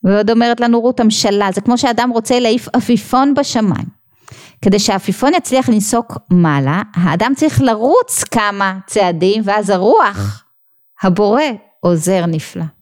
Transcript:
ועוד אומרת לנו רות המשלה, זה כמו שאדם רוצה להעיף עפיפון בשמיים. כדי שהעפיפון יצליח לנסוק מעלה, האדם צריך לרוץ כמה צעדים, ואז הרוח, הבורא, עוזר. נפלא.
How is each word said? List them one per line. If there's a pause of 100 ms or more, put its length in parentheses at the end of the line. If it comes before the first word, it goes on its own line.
ועוד
אומרת
לנו
רות
המשלה,
זה
כמו
שאדם
רוצה
להעיף
עפיפון
בשמיים. (580)
כדי
שהעפיפון
יצליח
לנסוק (120)
מעלה, (120)
האדם
צריך
לרוץ
כמה
צעדים,
ואז
הרוח, (600)
הבורא, (380)
עוזר.
נפלא. (180)